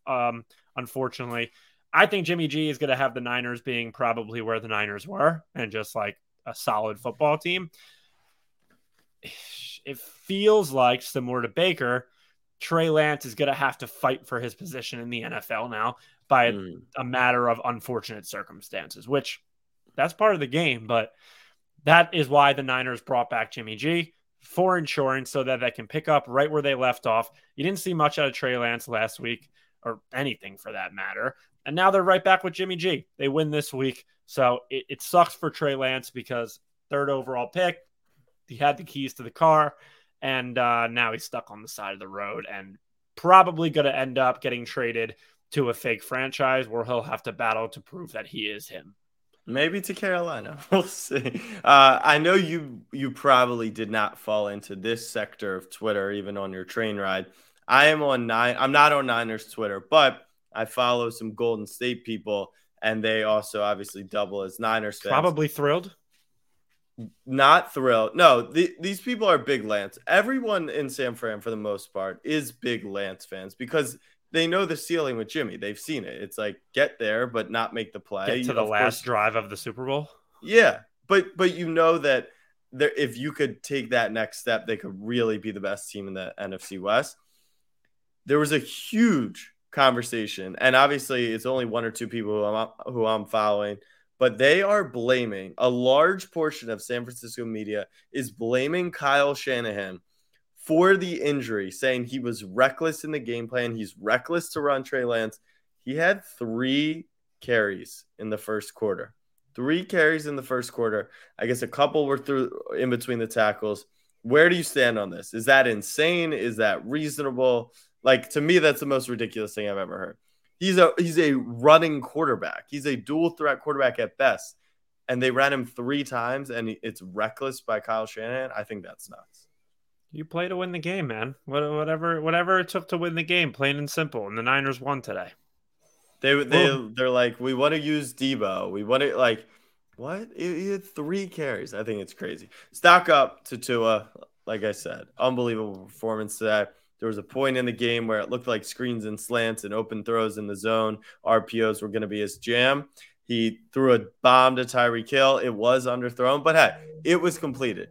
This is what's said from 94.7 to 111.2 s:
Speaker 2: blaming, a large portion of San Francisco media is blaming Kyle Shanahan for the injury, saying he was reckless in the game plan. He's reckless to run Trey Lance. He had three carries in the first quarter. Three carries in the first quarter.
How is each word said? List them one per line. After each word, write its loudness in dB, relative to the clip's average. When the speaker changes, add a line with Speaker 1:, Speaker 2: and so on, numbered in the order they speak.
Speaker 2:
blaming, -2
a 4
large 4
portion -4
of -8
San -6
Francisco -12
media -6
is -6
blaming -2
Kyle 2
Shanahan -6
for 6
the -4
injury, -2
saying 0
he -8
was -6
reckless 0
in -8
the -4
game -6
plan. -2
He's -8
reckless 0
to -6
run 0
Trey -4
Lance. -2
He -6
had 0
three -2
carries -2
in -8
the -4
first -6
quarter. -6
Three -2
carries 0
in -6
the -8
first -6
quarter. -2